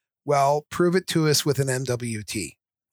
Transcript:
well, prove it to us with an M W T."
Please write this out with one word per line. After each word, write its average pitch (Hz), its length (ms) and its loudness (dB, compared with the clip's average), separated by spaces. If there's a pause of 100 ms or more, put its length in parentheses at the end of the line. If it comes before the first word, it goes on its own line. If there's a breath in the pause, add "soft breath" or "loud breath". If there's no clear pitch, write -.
(260)
well, 143 460 2
prove 175 240 2
it 185 120 0
to 156 200 0
us 147 180 2
with 143 140 0
an 135 100 -2
M 127 140 -2
W 120 400 -6
T." 95 340 -8 (360)